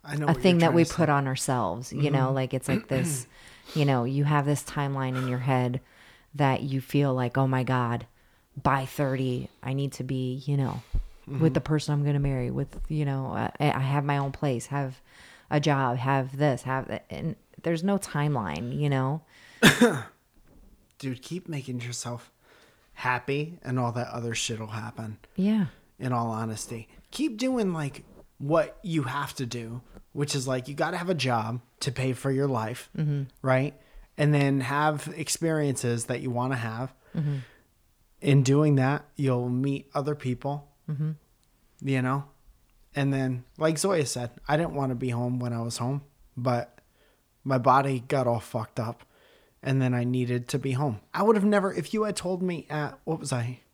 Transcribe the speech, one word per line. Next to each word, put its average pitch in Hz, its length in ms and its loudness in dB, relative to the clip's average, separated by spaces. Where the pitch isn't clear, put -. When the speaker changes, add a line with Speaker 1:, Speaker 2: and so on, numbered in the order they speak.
Speaker 1:
I 147 120 -8
know 151 80 -2
Speaker 2:
a - 40 2
Speaker 1:
what 165 80 6
you're - 60 -6
Speaker 2:
thing 180 160 6
that 165 80 6
Speaker 1:
trying 160 100 4
Speaker 2:
we 165 80 8
Speaker 1:
to - 100 -2
Speaker 2:
put 165 120 2
Speaker 1:
say. 147 60 4
Speaker 2:
on 139 140 2
ourselves, 123 680 -2
you 139 180 0
know, 131 160 4
Speaker 1:
Mm-hmm. 131 80 0
Speaker 2:
like, 131 200 -2
it's 127 140 -4
like 202 200 -2
this, 139 380 -2
Speaker 1:
<clears throat> - 240 -20
Speaker 2:
you 151 100 4
know, 131 200 4
you 139 200 0
have 147 200 2
this 143 200 2
timeline 135 520 -2
in 127 120 -2
your 123 100 -2
head 127 420 0
that 139 280 2
you 135 200 -2
feel 143 320 2
like, 127 240 0
"Oh 135 100 4
my 127 160 2
God, 120 420 0
by 135 220 2
thirty, 131 640 -2
I 131 100 -4
need 139 200 -2
to 131 120 -8
be, 131 400 -4
you 143 140 0
know, 123 240 -2
with 139 100 -8
Speaker 1:
Mm-hmm. 151 180 4
Speaker 2:
the 147 80 2
person 151 320 0
I'm 143 100 0
gonna 143 160 2
marry, 131 300 0
with, 135 280 -4
you 151 180 0
know, 135 260 -2
I, - 260 -2
I 147 220 2
have 139 240 0
my 143 140 0
own 139 140 -2
place, 127 340 -2
have 135 340 -6
a 147 80 2
job, 135 380 2
have 131 400 0
this, 147 260 2
have 131 260 -2
that." - 220 -8
And 165 240 -6
there's 165 200 0
no 196 160 2
timeline, 123 800 -2
you 147 100 2
know? 135 340 0
Speaker 1:
<coughs> 185 420 6
Dude, 127 220 -8
keep 175 260 -10
making 127 320 -6
yourself 120 500 -10
happy 139 720 -2
and 127 160 -2
all 120 120 0
that 120 160 -4
other 117 260 -6
shit 110 260 -4
will 110 80 -10
happen. 110 500 -10
Speaker 2:
Yeah. 202 320 2
Speaker 1:
In 127 140 -4
all 117 180 0
honesty. 113 560 -6
Keep 262 280 -2
doing, 240 340 0
like, 151 320 -6
what 151 460 2
you 160 200 0
have 139 320 -4
to 135 100 -4
do, 117 340 -8
which 143 240 -4
is, 127 100 -2
like, 127 220 -2
you 143 60 -10
gotta 170 240 -2
have 175 120 -4
a 185 40 4
job 120 460 0
to 127 100 -2
pay 127 220 -2
for 135 180 -2
your 135 160 2
life, 113 500 -4
Speaker 2:
Mm-hmm. 147 280 0
Speaker 1:
right? 131 320 2
And 147 160 4
then 139 280 4
have 143 560 0
experiences 143 920 0
that - 140 -4
you 127 100 -4
wanna 123 260 0
have. 117 360 -6
Speaker 2:
Mm-hmm. 147 200 -2
Speaker 1:
In 143 240 6
doing 143 320 6
that, 135 280 2
you'll 123 320 0
meet 135 460 -2
other 147 200 -2
people, 139 540 -6
Speaker 2:
Mm-hmm. 156 220 -2
Speaker 1:
you 135 200 0
know? 135 220 -2
And 139 180 0
then, 131 300 -2
like 156 200 2
Zoya 175 280 2
said, 120 240 -6
I 147 100 2
didn't 165 180 0
wanna 135 200 0
be 123 160 -2
home 123 300 -2
when 120 120 -2
I 117 100 -4
was 117 160 -6
home, 135 240 -2
but 120 380 -2
my 135 140 2
body 131 420 4
got 131 260 0
all 117 140 2
fucked - 400 -6
up, 117 240 -6
and 135 180 2
then 127 140 2
I 127 100 2
needed 127 440 0
to 143 100 -2
be 131 140 -2
home. 127 280 -2
I 185 80 0
would 220 140 6
have 196 100 2
never, 196 260 4
if - 220 -4
you 214 80 0
had 208 120 -2
told 180 280 -4
me 175 260 -4
at, 147 360 -4
what 160 160 -4
was 139 120 -6
I 123 280 -4